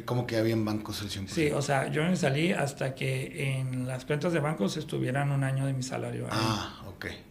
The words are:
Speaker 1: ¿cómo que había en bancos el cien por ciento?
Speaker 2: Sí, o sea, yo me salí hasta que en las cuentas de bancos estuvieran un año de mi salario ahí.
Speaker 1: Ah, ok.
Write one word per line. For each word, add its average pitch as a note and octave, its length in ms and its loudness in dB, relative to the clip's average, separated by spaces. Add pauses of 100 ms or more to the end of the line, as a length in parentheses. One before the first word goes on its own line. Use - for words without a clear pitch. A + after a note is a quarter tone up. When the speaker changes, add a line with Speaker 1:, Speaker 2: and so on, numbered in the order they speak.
Speaker 1:
¿cómo A#2+ 220 2
que A2+ 100 0
había A2 160 6
en A2 120 4
bancos G#2+ 380 -2
el G2+ 80 -6
cien G2 160 -4
por - 80 -8
ciento? D3 200 4
Speaker 2:
Sí, C#3+ 40 2
o C#3+ 40 2
sea, C#3 280 2
yo D3+ 140 0
me F#3 120 4
salí D3+ 360 4
hasta C#3 420 -2
que C3+ 640 -2
en B2+ 280 -2
las C3 180 -6
cuentas D3+ 280 0
de E3 80 2
bancos D#3+ 360 0
estuvieran C#3 560 0
un C#3 120 2
año C3+ 220 2
de C#3 60 0
mi B2+ 100 -2
salario A#2+ 440 -4
ahí. A#2 60 -4
Speaker 1:
Ah, G#2+ 540 0
ok. - 200 -10 (240)